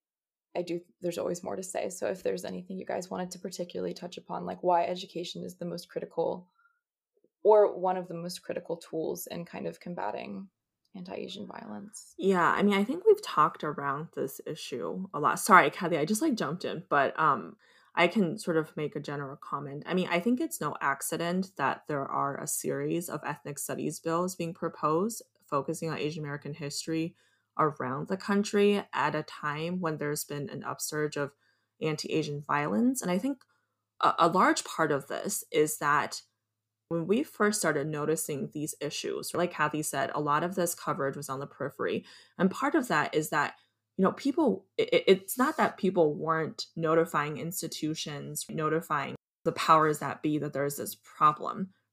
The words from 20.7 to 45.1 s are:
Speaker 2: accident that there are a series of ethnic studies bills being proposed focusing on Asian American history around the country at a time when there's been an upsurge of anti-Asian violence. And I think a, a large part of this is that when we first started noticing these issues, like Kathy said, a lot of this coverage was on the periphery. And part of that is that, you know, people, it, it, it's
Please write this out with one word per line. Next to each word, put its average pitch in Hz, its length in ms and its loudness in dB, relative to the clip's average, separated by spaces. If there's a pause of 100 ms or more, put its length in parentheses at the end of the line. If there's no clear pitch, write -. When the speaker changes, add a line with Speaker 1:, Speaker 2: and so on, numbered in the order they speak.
Speaker 2:
accident 165 760 0
that - 320 -2
there 143 160 -2
are 139 340 -2
a 151 80 -8
series 156 640 -2
of - 160 -6
ethnic 143 340 -8
studies 143 420 -6
bills 170 340 -2
being 165 180 -6
proposed 165 720 -2 (240)
focusing 160 420 -2
on 151 80 -2
Asian 151 260 -4
American 143 300 -8
history 160 640 -4 (440)
around 147 500 0
the 190 100 -4
country 202 760 4
at 143 220 0
a 156 80 0
time 156 580 -6
when 160 160 -2
there's 147 280 -4
been 143 260 -8
an - 120 -10
upsurge 151 540 -4
of 143 160 -2 (480)
anti-Asian 151 640 -2
violence. 202 540 2
And 185 100 -2
I 180 60 2
think 254 220 -2 (640)
a, 147 160 4
a 165 100 8
large 208 360 4
part 156 280 0
of - 160 -2
this - 420 -4
is 151 280 2
that 147 420 0 (720)
when 165 160 -2
we 214 160 2
first 208 360 0
started 151 280 2
noticing 151 640 -2
these 151 260 -6
issues, - 560 -6
like 175 200 0
Kathy 151 280 0
said, 139 320 -2
a 147 60 -2
lot 147 240 2
of 180 100 -4
this 175 200 0
coverage 139 420 -2
was 143 140 -10
on 135 100 -6
the 139 60 -8
periphery. 110 580 -4 (320)
And 185 140 4
part 277 240 -2
of 269 140 2
that 151 260 2
is 156 160 0
that, 147 240 0 (440)
you 190 60 6
know, - 80 6
people, 277 540 0 (100)
it, - 160 2
it, 175 140 4
it's 190 320 4